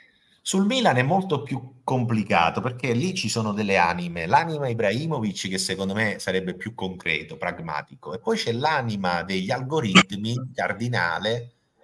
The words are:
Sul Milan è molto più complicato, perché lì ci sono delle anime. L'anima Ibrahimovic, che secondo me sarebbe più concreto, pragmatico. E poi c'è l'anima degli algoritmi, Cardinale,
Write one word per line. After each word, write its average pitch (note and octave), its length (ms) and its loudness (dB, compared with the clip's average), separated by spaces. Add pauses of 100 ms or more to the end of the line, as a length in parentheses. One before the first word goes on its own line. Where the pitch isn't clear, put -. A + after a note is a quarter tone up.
(420)
Sul G3 240 2
Milan G#3+ 320 4
è B2+ 40 6
molto D#3 400 2
più - 420 -8
complicato, G#2+ 760 2
perché B2 320 -2
lì E3 220 0
ci - 160 -4
sono A2 220 0
delle G2+ 260 2
anime. E2+ 480 0
L'anima D3 420 2
Ibrahimovic, A2 800 -2
che F#2 100 -2
secondo F#2+ 360 -2
me G#2+ 240 0
sarebbe F#2 360 -2
più A2 200 -10
concreto, E2 640 -4
pragmatico. E2 720 -8
E F#2 60 -8
poi A3 180 0
c'è A#2+ 160 -2
l'anima A2+ 680 0
degli F#2+ 280 -2
algoritmi, B2 1040 0
Cardinale, G#2 1000 -2 (320)